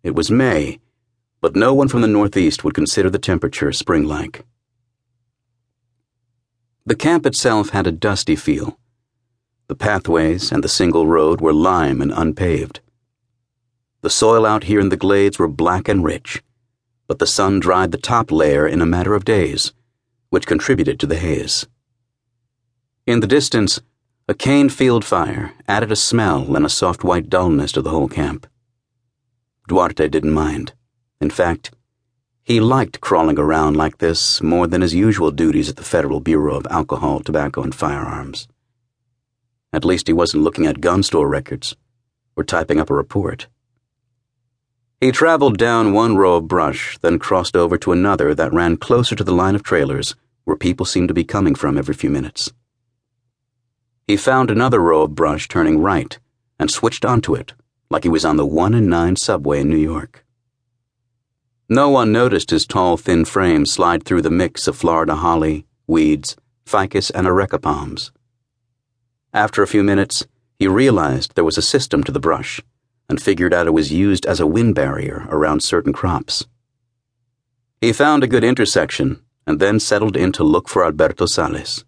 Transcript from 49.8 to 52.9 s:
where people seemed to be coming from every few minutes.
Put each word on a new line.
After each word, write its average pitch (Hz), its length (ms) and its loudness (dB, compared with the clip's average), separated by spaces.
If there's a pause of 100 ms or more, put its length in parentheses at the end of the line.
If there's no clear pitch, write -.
where 80 120 -2
people 90 280 -2
seemed - 240 0
to 80 60 -2
be 85 100 0
coming 101 300 0
from 71 240 -2
every 71 160 -4
few - 160 -4
minutes. 67 420 -6 (1500)